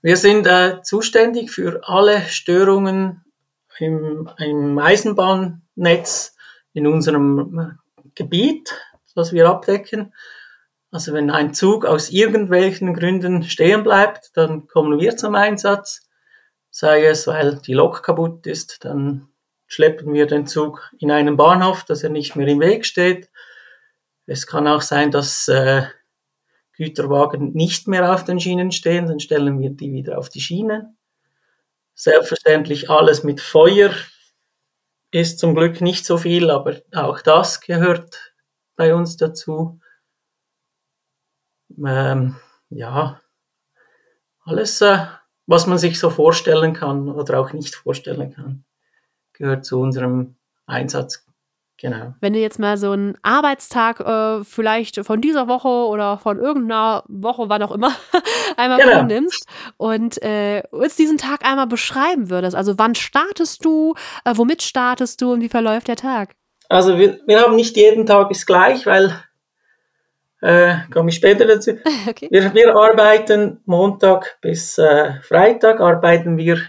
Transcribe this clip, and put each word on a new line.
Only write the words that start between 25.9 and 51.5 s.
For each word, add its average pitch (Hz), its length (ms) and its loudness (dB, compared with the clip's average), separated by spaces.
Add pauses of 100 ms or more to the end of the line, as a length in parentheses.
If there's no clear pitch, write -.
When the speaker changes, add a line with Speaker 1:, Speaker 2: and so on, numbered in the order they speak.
Speaker 1:
Güterwagen 143 760 -4
nicht 165 340 -4
mehr 185 240 0
auf 185 120 -2
den 180 160 -4
Schienen 180 320 -2
stehen, 175 340 -2
dann 156 140 -6
stellen 143 400 -2
wir 135 100 -4
die 139 220 -12
wieder 135 260 -10
auf 127 120 -12
die - 120 -16
Schienen. 214 560 -8 (960)
Selbstverständlich 156 960 0
alles 151 340 4
mit 143 180 -6
Feuer 196 500 4 (1200)
ist 165 280 -2
zum 165 140 2
Glück 165 280 0
nicht 180 240 -2
so 170 120 -2
viel, 170 320 0
aber 143 280 -2 (180)
auch 147 260 -6
das 160 400 2
gehört 170 720 -4 (420)
bei 165 200 2
uns 170 220 -4
dazu. 165 600 -6 (2000)
Ähm, 135 500 -2 (340)
ja, 131 520 -8 (1200)
alles, 208 380 -4
äh, 196 240 4 (400)
was 170 220 4
man 180 100 2
sich 170 220 -2
so 170 100 0
vorstellen 160 640 2
kann 143 360 -6
oder 139 300 -4
auch 131 140 -6
nicht 147 220 -14
vorstellen 139 580 -10
kann, 135 320 -16 (680)
gehört 135 320 -8
zu 127 140 -4
unserem 127 560 -4 (300)
Einsatz. 135 600 -8 (560)